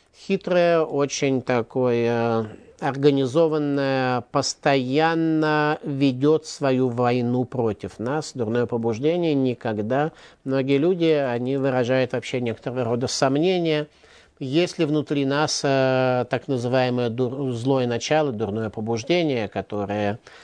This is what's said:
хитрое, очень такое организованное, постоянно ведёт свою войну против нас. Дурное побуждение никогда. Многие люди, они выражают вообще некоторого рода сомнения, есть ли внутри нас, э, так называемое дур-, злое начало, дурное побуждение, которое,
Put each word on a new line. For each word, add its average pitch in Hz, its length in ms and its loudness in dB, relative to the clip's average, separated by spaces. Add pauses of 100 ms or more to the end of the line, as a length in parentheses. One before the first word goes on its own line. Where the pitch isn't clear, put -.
(160)
хитрое, 175 680 2
очень 139 600 0
такое 117 1040 0 (320)
организованное, 139 1400 2 (100)
постоянно 151 1500 0
ведёт 139 640 2
свою 131 440 0
войну 123 560 0
против 113 540 -4
нас. 139 340 -6
Дурное 120 320 -2
побуждение 127 680 0
никогда. 127 800 -2 (320)
Многие 135 340 0
люди, 170 280 2
они 135 520 0
выражают 127 560 0
вообще 127 280 -4
некоторого 123 420 -4
рода 123 240 -2
сомнения, 151 800 0 (520)
есть 156 380 0
ли 170 80 2
внутри 147 400 0
нас, 143 380 0
э, 131 640 2
так - 180 -4
называемое 123 600 0
дур-, 127 440 -2
злое 127 340 0
начало, 139 440 0
дурное 110 380 -4
побуждение, 117 800 -2
которое, 104 720 -4 (240)